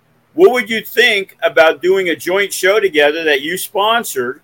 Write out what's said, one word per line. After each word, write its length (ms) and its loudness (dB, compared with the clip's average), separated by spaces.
What 160 6
would 180 -2
you 160 -4
think 580 -2
about 380 2
doing 280 0
a 80 -2
joint 360 -4
show 280 0
together 440 0
that 180 0
you 140 -6
sponsored? 880 -4